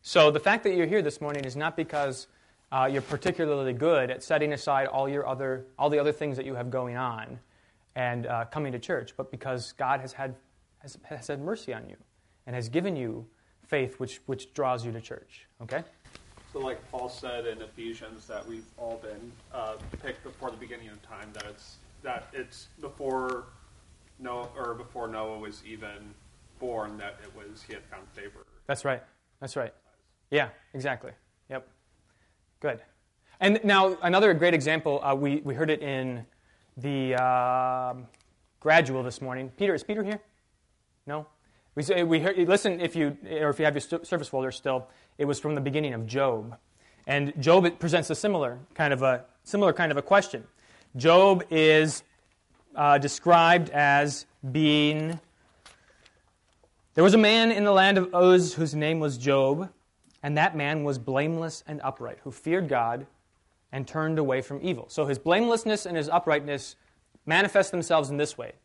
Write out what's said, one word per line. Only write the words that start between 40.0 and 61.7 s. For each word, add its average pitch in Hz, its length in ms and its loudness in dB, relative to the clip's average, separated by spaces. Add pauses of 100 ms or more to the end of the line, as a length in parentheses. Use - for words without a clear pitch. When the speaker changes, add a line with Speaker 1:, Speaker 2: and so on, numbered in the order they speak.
Speaker 1:
here? 208 180 -4 (840)
No? 151 200 -8 (500)
We 147 80 -4
say, 180 180 2
we 165 160 4
heard, 180 180 0 (120)
listen, 185 320 2
if 170 160 -4
you, 147 280 0
or 151 260 -2
if 143 100 -4
you 156 40 2
have 147 100 4
your 139 60 -2
st-, 170 260 -8
service 151 200 -4
folder 131 240 -4
still, 127 380 -4 (280)
it 147 80 -2
was 139 140 -2
from 151 160 -4
the 143 60 -4
beginning 139 340 -2
of 113 140 -8
Job. 117 500 -2 (480)
And 143 340 -2
Job, 170 240 6
it 170 140 0
presents 165 320 0
a 156 60 -2
similar 143 420 -2 (160)
kind 147 180 0
of 127 100 0
a, 127 220 2 (200)
similar 202 280 2
kind 165 200 0
of 139 40 0
a 143 60 -2
question. 190 420 2 (520)
Job 180 540 8
is, 156 520 6 (760)
uh, 147 220 6
described 165 720 6
as 143 560 2 (260)
being, 156 640 2 (1800)
"There 160 80 6
was 190 120 10
a 220 40 10
man 226 320 6
in 208 140 2
the 202 80 6
land 190 260 6
of 185 160 0
Uz 180 400 6
whose 151 200 -2
name 156 260 0
was 139 180 -2
Job, 139 520 2 (520)
and 147 140 -2
that 156 200 2
man 147 280 -2
was 139 140 -2
blameless 151 680 -2
and 151 160 -10